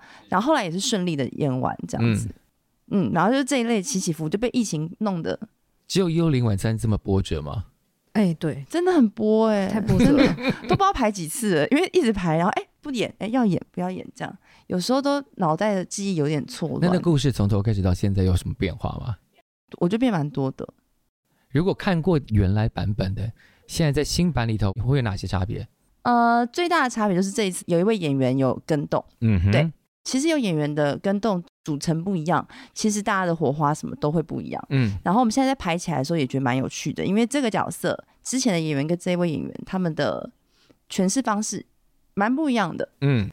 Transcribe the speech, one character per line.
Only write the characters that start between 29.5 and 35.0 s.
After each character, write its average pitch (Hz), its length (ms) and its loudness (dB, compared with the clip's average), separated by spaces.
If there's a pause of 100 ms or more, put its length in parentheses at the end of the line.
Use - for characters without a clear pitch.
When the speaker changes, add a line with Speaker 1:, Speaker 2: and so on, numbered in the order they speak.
Speaker 1:
对， 147 200 4 (320)
其 - 160 -2
实 302 80 0
有 320 100 2
演 202 180 0
员 151 180 0
的 147 240 0
跟 196 220 -2
动 190 240 -2 (200)
组 151 140 -4
成 160 260 -2
不 196 120 -2
一 156 100 -2
样， 160 200 0 (280)
其 - 160 0
实 208 120 -2
大 202 180 0
家 185 60 0
的 165 100 2
火 156 160 0
花 151 220 2
什 - 140 -8
么 - 100 -10
都 147 140 0
会 160 120 0
不 - 180 -8
一 - 80 -10
样。 - 200 -10
Speaker 2:
嗯。 113 340 0